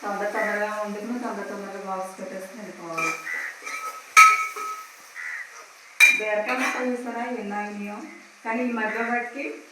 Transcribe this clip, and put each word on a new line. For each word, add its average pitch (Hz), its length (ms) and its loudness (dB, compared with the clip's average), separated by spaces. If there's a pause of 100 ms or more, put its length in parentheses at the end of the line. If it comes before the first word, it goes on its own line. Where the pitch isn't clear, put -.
తొందర 202 280 -2
తొందరగా 208 340 0 (120)
వండుకుని 214 440 -4
తొందర 208 280 -4
తొందరగా 196 340 -8
బాక్స్ 190 320 -6
పెట్టేసుకుని 190 460 -10
వెళ్ళిపోవాలి. 170 500 -4 (3000)
బీరకాయ 214 400 0
ముక్కలు 254 320 0
చూసారా 240 320 -4 (200)
ఎన్ని 202 180 -4
అయినాయో, 208 360 -6 (460)
కానీ 226 180 0 (100)
ఈ 233 100 -2
మధ్య 220 300 0
వాటికి 240 340 -2 (260)